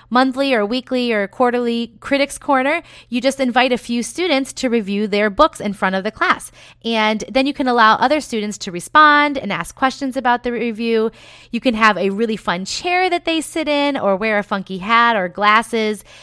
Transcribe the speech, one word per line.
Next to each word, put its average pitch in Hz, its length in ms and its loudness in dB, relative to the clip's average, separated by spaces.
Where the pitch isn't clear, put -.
monthly 262 440 2
or 208 120 2
weekly 247 460 -2
or 202 160 0
quarterly 240 720 -2
Critics 277 380 -2
Corner, 285 440 0
you 240 120 -4
just 262 200 0
invite 254 320 2
a 240 60 0
few 240 240 -4
students 285 520 -2
to 262 140 -4
review 214 380 0
their 208 240 0
books 294 300 2
in 208 120 -4
front 190 220 -2
of 190 100 -4
the 220 60 -4
class. - 400 -2
And 220 440 0
then 262 180 0
you 285 80 -2
can 262 140 -2
allow 226 280 4
other 277 240 2
students 208 380 -6
to 190 140 -10
respond 294 640 4
and - 140 -6
ask 165 220 -6
questions 269 420 -4
about 247 260 0
the 240 100 -4
review. 226 580 -2
You 233 80 -4
can 247 140 2
have 214 220 4
a 196 140 0
really 214 260 -2
fun - 280 -4
chair 359 440 -2
that 349 160 -2
they 330 160 0
sit 302 280 -4
in 285 280 0
or 196 200 2
wear 214 220 0
a 202 40 0
funky 190 360 -6
hat 233 380 2
or 185 120 -2
glasses 214 760 0